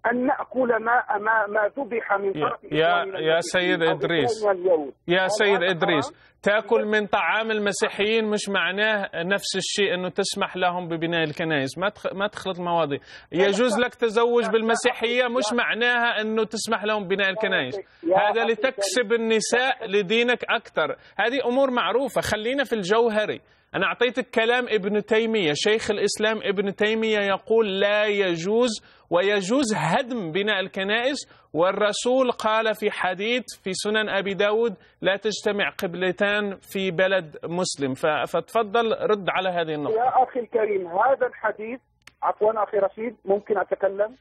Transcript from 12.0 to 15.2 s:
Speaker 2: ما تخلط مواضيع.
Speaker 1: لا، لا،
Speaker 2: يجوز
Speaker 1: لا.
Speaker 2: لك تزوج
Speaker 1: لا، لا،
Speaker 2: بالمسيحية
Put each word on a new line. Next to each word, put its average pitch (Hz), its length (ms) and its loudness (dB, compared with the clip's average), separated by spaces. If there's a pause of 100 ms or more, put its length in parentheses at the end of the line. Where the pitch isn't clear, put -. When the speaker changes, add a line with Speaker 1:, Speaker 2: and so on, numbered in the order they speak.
Speaker 2:
ما 196 140 -4
تخلط 190 320 -6
مواضيع. 170 400 0 (320)
Speaker 1:
لا، 156 60 -2
لا، 190 100 6
Speaker 2:
يجوز 208 320 2
Speaker 1:
لا. 247 60 2
Speaker 2:
لك 240 100 -6
تزوج 240 480 2
Speaker 1:
لا، 196 40 -2
لا، 190 60 0
Speaker 2:
بالمسيحية 226 680 0